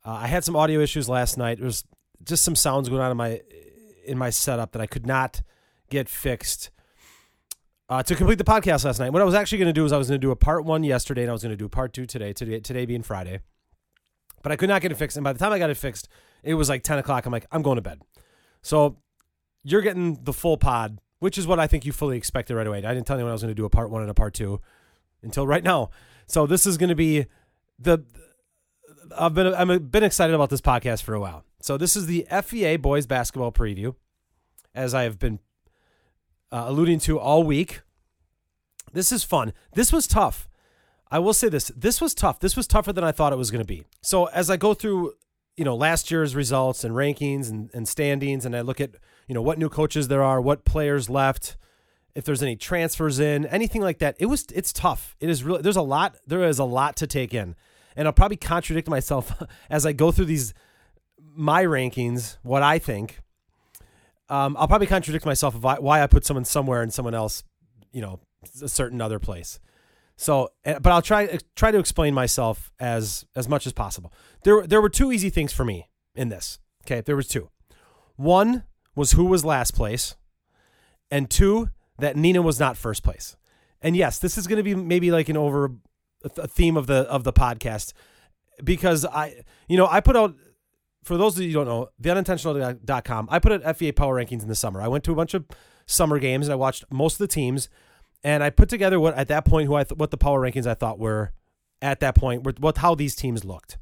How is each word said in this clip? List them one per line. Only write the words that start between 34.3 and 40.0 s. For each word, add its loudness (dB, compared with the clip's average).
as -4
I 0
have -6
been, -2
uh, -6
alluding 2
to 0
all 4
week. -2
This 0
is -2
fun. -2
This 2
was 2